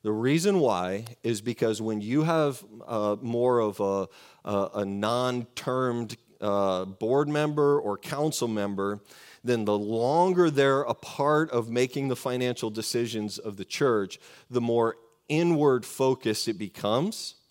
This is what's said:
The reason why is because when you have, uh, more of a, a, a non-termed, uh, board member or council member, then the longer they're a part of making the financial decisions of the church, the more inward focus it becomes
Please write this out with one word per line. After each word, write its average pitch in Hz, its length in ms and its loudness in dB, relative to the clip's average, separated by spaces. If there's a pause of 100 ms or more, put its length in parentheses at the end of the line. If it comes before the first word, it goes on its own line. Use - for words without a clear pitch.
The 107 100 0
reason 165 480 2
why 98 440 0 (180)
is 113 180 -2
because 110 420 -2
when 110 180 -2
you 123 220 0
have, 156 420 0 (220)
uh, 104 340 0
more 120 380 2
of 104 220 0
a, 98 280 0 (360)
a, 98 300 -2
a 104 100 -2
non-termed, 120 1300 -2 (240)
uh, 98 440 0
board 120 440 0
member 147 520 2
or 101 180 -4
council 147 480 -2
member, 101 540 -2 (420)
then 120 220 0
the 104 140 2
longer 156 720 2
they're 139 320 4
a 120 120 -2
part 151 560 0
of 117 180 -2
making 127 400 -2
the 123 80 -2
financial 123 540 -2
decisions 110 680 -4
of 104 180 -10
the 98 80 -10
church, 110 560 0 (300)
the 123 100 0
more 117 360 2 (320)
inward 151 560 4
focus 123 640 0
it 104 100 -4
becomes 113 760 -2 (160)